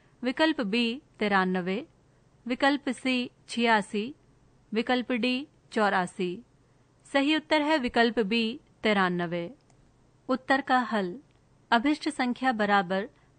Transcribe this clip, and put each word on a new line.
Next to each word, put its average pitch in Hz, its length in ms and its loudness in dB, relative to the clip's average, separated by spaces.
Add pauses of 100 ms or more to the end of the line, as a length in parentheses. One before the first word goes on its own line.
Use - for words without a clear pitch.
(240)
विकल्प 302 380 0
बी 233 400 -2 (180)
तिरानवे, 190 680 0 (600)
विकल्प 277 420 0
सी 254 420 -4 (180)
छियासी, 226 680 0 (580)
विकल्प 247 380 -2
डी 254 360 -2 (240)
चौरासी। 196 720 -2 (680)
सही 277 220 2
उत्तर 311 260 2
है 311 160 2
विकल्प 240 420 2
बी 226 400 0 (240)
तिरानवे। 175 720 0 (760)
उत्तर 262 320 0
का 262 180 2
हल, 214 400 -2 (520)
अभिष्ट 285 380 2
संख्या 254 420 -2
बराबर 202 580 0 (300)